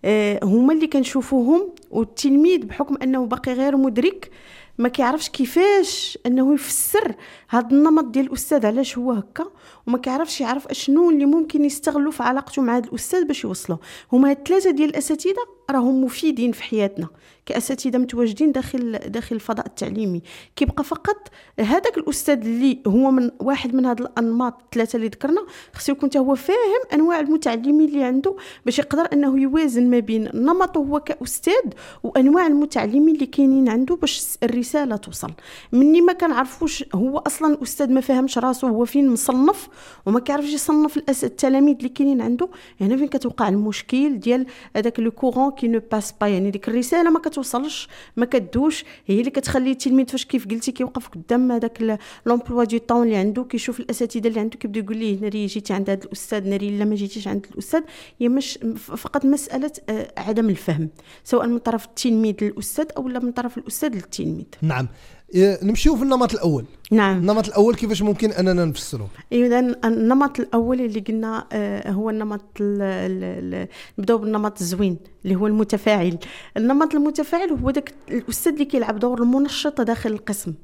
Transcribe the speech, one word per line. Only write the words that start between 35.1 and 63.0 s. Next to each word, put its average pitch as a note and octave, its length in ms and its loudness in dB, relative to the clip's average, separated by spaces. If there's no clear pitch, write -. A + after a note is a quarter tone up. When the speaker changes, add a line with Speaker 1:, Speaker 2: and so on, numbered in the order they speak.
Speaker 1:
مني C#4+ 280 8
ما F4 120 6
كنعرفوش D4+ 720 -2
هو B3+ 240 0
أصلًا - 360 0
الأستاذ C4+ 380 -2
ما C4 80 4
فهمش C4 380 0
راسو B3+ 280 0
هو A#3 180 2
فين C#4 260 4
مصنف B3+ 580 2
وما A3 140 2
كيعرفش D4 320 -4
يصنف D4+ 460 2
الأس-، C4+ 260 -2
التلاميذ C#4 520 2
اللي B3+ 120 -6
كاينين C#4 320 2
عنده، A#3+ 280 -2
هنا G3+ 160 2
فين C#4+ 120 0
كتوقع A#3+ 400 -2
المشكل G#3+ 720 0
ديال B3 260 0
هذاك A3+ 240 -2
لو A3+ 100 0
كورون B3+ 420 0
كي C4 160 -2
نو A3+ 120 2
باس G#3+ 280 -4
با، G#3 60 0
يعني G3 240 0
ديك G3 180 -6
الرسالة B3+ 420 2
ما D#4+ 80 4
كتوصلش، C#4+ 720 -6
ما A#3+ 100 0
كدوش، B3+ 580 0
هي G3+ 140 2
اللي B3 100 0
كتخلي C4 400 -2
التلميذ C4 360 2
فاش B3+ 180 -6
كيف A#3 240 -4
قلتي A3+ 240 -4
كيوقف B3+ 360 -6
قدام A#3+ 440 0
هذاك A3+ 300 -4
ال-، A3 160 -2
لومبلوا A#3+ 380 2
دو A3+ 140 -2
طون A#3 240 2
اللي A3+ 140 2
عنده، G#3 280 0
كيشوف A#3+ 360 -6
الأساتذة A#3 480 -4
اللي A3 120 -2
عنده A3 160 -4
كيبدا G#3+ 240 -6
يقول G#3+ 160 -6
ليه G#3+ 240 -2
ناري G#3 260 -4
جيتي G3+ 260 -6
عند G3 180 -2
هذا G3 140 -2
الأستاذ، G3+ 440 -8
ناري G3+ 300 -4
لا G#3 60 -2
ما G#3+ 100 0
جيتيش G3+ 340 -6
عند G3 240 -6
الأستاذ. - 280 -2
هي A#3+ 100 0
مش C4+ 300 -2
ف-، - 180 -16
فقط - 300 -6
مسألة، C#4 480 0
آه، A3 280 -6
عدم G#3+ 340 0
الفهم، D#3+ 380 -2
سواء A#3+ 220 0
من A#3 120 0
طرف A3+ 260 -4
التلميذ A3 580 0
للأستاذ G#3 420 -4
أو C4 120 -6